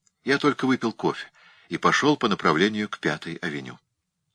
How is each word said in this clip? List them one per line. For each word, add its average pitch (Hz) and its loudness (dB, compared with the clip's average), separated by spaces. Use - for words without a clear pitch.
Я 139 2
только 139 0
выпил 120 2
кофе - -4
и 85 -6
пошел - 2
по 120 0
направлению 104 2
к - -12
Пятой 82 -4
авеню. 71 -8